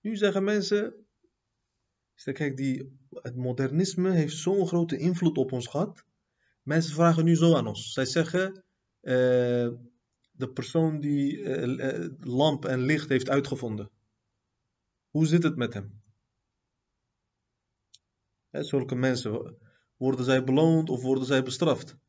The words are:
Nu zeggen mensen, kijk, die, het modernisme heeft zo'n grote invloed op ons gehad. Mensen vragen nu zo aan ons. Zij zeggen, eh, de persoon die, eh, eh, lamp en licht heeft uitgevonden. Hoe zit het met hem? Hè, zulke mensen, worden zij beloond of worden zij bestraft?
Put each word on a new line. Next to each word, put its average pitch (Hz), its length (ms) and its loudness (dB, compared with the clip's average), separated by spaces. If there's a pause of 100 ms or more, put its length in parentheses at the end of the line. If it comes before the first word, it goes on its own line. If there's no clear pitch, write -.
Nu 214 140 -6
zeggen 196 280 2
mensen, 208 500 0 (1300)
kijk, 139 340 -4
die, 135 400 -6 (120)
het 123 260 -12
modernisme 143 760 -2
heeft 160 260 0
zo'n 190 300 0
grote 170 300 0
invloed 170 400 0
op 131 140 0
ons 123 160 -4
gehad. 208 380 -4 (560)
Mensen 151 320 0
vragen 165 300 4
nu 165 120 6
zo 165 200 6
aan 120 120 0
ons. - 260 -8
Zij 131 120 -2
zeggen, 180 580 -2 (360)
eh, 123 680 2 (600)
de 127 220 -8
persoon 160 460 -2
die, 143 440 -2
eh, 131 600 -4
eh, 165 160 -8
lamp 143 460 0
en 127 140 0
licht 143 300 0
heeft 135 200 0
uitgevonden. 123 600 -2 (1200)
Hoe 156 160 2
zit 165 180 4
het 160 120 0
met 120 180 -4
hem? - 280 -12 (2500)
Hè, 147 140 -6
zulke 127 320 -4
mensen, 123 600 -4 (400)
worden 127 280 0
zij 131 180 2
beloond 160 460 4
of 123 120 -4
worden 131 240 0
zij 131 180 2
bestraft? 127 540 -2 (120)